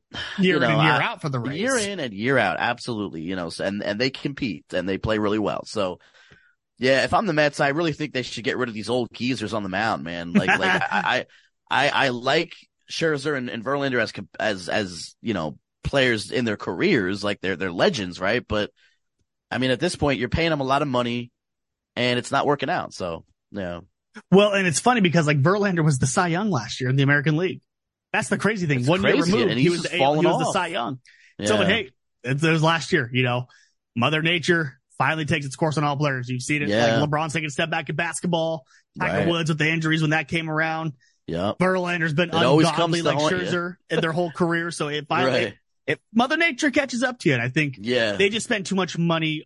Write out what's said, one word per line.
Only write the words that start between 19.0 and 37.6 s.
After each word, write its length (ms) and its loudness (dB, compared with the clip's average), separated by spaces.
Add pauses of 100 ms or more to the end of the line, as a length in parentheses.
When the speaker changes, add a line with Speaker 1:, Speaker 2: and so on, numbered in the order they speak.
Speaker 2:
I 100 -4
mean, 120 0
at 80 0
this 160 -2
point, 240 0
you're 100 -2
paying 200 0
them 120 0
a 40 -2
lot 160 2
of 80 0
money, 420 -2 (640)
and 240 0
it's 120 -8
not 140 0
working 240 0
out. 240 -4
So, 300 -8 (280)
yeah. 280 -8 (520)
Speaker 1:
Well, 220 6
and 140 0
it's 120 0
funny 220 2
because, 260 4
like, 140 2
Verlander 420 2
was 160 2
the 80 0
Cy 200 0
Young 220 -2
last 320 -4
year 80 -2
in 60 0
the 80 4
American 340 2
League. 240 -2 (520)
That's 160 -2
the 80 0
crazy 300 0
thing. 120 0
Speaker 2:
It's 80 0
Speaker 1:
One 160 4
year 100 4
Speaker 2:
crazy, 200 2
Speaker 1:
removed, 180 2
Speaker 2:
and 80 0
Speaker 1:
he 40 4
Speaker 2:
he's 80 6
Speaker 1:
was 100 -2
Speaker 2:
just 100 -6
Speaker 1:
the, 60 -2
he 60 4
Speaker 2:
falling 220 4
Speaker 1:
was 140 4
the 60 0
Speaker 2:
off. 80 0
Speaker 1:
Cy 140 0
Young. 320 -6 (440)
So, 140 2
but 100 2
Speaker 2:
Yeah. 80 2
Speaker 1:
hey, 140 -4 (340)
it's, 200 -2
it 60 4
was 140 4
last 300 2
year, 180 0
you 120 2
know. 240 -2 (480)
Mother 260 2
Nature 580 0 (180)
finally 280 0
takes 200 -2
its 100 -8
course 220 -2
on 60 2
all 140 0
players. 320 -2
You've 120 -4
seen 220 -2
it. 60 -2
Speaker 2:
Yeah. 280 4
Speaker 1:
Like, 120 2
LeBron's 240 -2
taking 140 -4
a 40 -8
step 180 -2